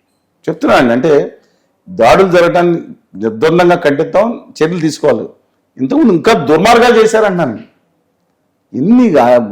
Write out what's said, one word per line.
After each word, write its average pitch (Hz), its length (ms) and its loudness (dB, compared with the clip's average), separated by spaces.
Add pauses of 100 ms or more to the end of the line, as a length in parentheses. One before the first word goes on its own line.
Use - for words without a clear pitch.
(480)
చెప్తున్నానండి, 160 480 0
అంటే 151 160 0 (760)
దాడులు 147 480 2
జరగటాన్ని 175 420 0 (460)
నిర్ద్వందంగా 160 600 0
ఖండిద్దాం, 160 420 -2 (300)
చర్యలు 165 300 -4
తీసుకోవాలి. 123 380 -4 (520)
ఇంతకుముందు 220 420 0
ఇంకా 226 140 2 (160)
దుర్మార్గాలు 233 520 2
చేశారంటున్నాను. 185 560 -2 (1160)
ఇన్ని 226 420 2
గా-, 123 260 2 (100)